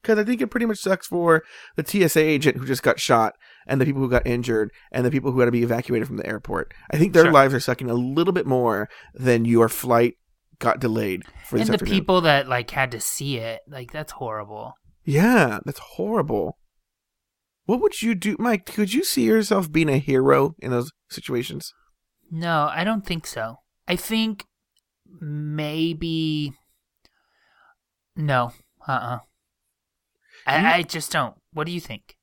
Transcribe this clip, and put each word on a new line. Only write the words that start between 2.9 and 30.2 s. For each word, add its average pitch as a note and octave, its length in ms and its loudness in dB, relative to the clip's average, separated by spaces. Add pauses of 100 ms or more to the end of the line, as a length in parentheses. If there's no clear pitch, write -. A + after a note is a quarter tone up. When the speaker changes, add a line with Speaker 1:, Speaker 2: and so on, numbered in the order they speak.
Speaker 1:
shot A2+ 340 2 (320)
and C3+ 140 0
the B2 40 4
people C3+ 160 -2
who C3 80 0
got B2 180 2
injured A#2 440 0 (220)
and B2+ 120 -2
the A#2+ 60 4
people C3 220 -2
who B2+ 80 0
had A#2+ 60 6
to A#2+ 60 2
be A#2+ 120 2
evacuated A#2 420 -2
from G#2+ 120 -10
the - 80 -8
airport. - 460 -8 (180)
I C#3 80 -2
think E3 160 4
their E3 100 10
Speaker 2:
Sure. - 80 4
Speaker 1:
lives C3+ 200 8
are B2+ 80 0
sucking - 300 -4
a A#2 40 -2
little C#3 380 0
bit F3+ 140 -2
more A#2 420 0 (260)
than A#2+ 300 2
your A2+ 240 6
flight A#2+ 460 2 (460)
got A#2 200 0
delayed A2 440 -2 (220)
for - 120 -6
this G#3+ 40 2
Speaker 2:
And A3 80 0
the G#3+ 40 4
Speaker 1:
afternoon. G#3+ 200 -2
Speaker 2:
people F#3 280 2
that, C#3 260 2
like, B2 220 -4
had C3 220 -4
to A2 80 -10
see C#3 380 -6
it, A2+ 280 -10
like, C3 260 -18
that's D#3 200 -12
horrible. G#2+ 600 -12 (300)
Speaker 1:
Yeah, D3+ 600 4
that's - 160 -10
horrible. D#3 760 -4 (1080)
What A#3+ 140 0
would - 200 0
you A3+ 140 0
do, F#3 240 -2
Mike? A3 280 0
Could G#3 280 -2
you D#4+ 100 2
see B3 200 0
yourself G#3 460 2
being D#3 200 2
a C3 80 4
hero C#3 600 4
in B2+ 100 -6
those B2 220 -2 (180)
situations? - 640 -8 (560)
Speaker 2:
No, D#3+ 420 -2
I E3 120 -4
don't G#3+ 200 -2
think E3 220 -6
so. A2+ 320 -10 (300)
I F3+ 80 -2
think A3 500 -4 (760)
maybe, D#3 1300 -4 (1600)
no, C3 360 0 (340)
uh-uh. A#2+ 320 -4 (1300)